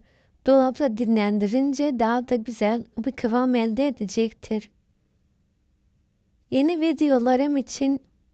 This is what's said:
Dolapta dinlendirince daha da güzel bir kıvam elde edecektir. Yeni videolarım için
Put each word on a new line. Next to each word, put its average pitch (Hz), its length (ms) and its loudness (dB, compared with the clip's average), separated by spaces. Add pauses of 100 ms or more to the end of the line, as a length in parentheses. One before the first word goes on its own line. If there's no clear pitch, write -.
(460)
Dolapta 262 500 2
dinlendirince 226 1000 0
daha 240 300 -2
da 254 80 0
güzel 220 480 -2 (140)
bir 240 140 -4
kıvam 247 420 0
elde 226 340 0
edecektir. 220 840 -4 (1800)
Yeni 302 300 2
videolarım 277 760 2
için 269 440 -2 (340)